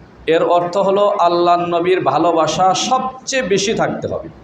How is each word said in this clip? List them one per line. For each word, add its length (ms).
এর 160
অর্থ 340
হলো 320
আল্লাহর 560
নবীর 360
ভালোবাসা 720
সবচেয়ে 680
বেশি 300
থাকতে 340
হবে। 220